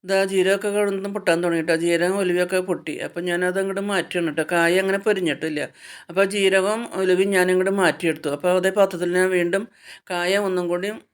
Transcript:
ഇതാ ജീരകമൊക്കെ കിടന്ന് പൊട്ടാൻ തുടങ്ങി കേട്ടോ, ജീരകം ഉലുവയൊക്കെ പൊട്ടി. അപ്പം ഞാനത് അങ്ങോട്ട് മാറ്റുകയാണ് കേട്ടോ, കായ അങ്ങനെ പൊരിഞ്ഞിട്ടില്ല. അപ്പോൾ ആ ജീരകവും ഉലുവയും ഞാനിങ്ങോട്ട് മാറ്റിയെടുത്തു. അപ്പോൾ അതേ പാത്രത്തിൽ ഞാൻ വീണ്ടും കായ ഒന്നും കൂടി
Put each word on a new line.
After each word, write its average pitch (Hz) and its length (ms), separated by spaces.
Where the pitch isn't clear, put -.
ഇതാ 190 200
ജീരകമൊക്കെ 190 460
കിടന്ന് 202 420
പൊട്ടാൻ 180 280
തുടങ്ങി 170 220
കേട്ടോ, 165 140
ജീരകം 170 420
ഉലുവയൊക്കെ 180 480
പൊട്ടി. 165 260
അപ്പം 175 240
ഞാനത് 180 340
അങ്ങോട്ട് 190 260
മാറ്റുകയാണ് 180 440
കേട്ടോ, 156 200
കായ 170 300
അങ്ങനെ 196 180
പൊരിഞ്ഞിട്ടില്ല. 165 640
അപ്പോൾ 185 180
ആ - 80
ജീരകവും 196 500
ഉലുവയും 185 340
ഞാനിങ്ങോട്ട് 185 460
മാറ്റിയെടുത്തു. 160 540
അപ്പോൾ 147 220
അതേ 185 240
പാത്രത്തിൽ 180 400
ഞാൻ 185 140
വീണ്ടും 180 340
കായ 180 280
ഒന്നും 180 220
കൂടി 180 220